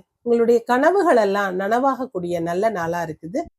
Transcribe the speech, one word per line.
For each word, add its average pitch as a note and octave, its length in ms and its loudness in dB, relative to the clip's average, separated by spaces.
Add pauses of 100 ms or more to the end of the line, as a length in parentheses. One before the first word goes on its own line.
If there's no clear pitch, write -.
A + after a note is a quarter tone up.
(220)
உங்களுடைய A#3 420 2
கனவுகள் D4+ 640 4
எல்லாம் G3 340 -2
நனவாகக்கூடிய G#3 800 -2
நல்ல F3 280 -2
நாளா F3 340 -4
இருக்குது. E3 380 -8 (180)